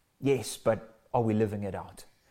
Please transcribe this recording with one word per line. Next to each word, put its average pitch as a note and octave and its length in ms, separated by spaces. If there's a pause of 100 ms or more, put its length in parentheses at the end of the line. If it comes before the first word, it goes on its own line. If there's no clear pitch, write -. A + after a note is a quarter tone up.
(200)
Yes, C3 380
but - 420 (140)
are B2 80
we A2+ 120
living G#2+ 300
it F#2+ 120
out? - 300 (260)